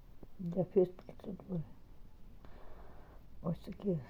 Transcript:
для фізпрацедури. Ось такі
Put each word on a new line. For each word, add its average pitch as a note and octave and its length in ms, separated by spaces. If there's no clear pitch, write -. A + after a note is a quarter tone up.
для F3 240
фізпрацедури. - 1000
Ось E3 180
такі F#3+ 400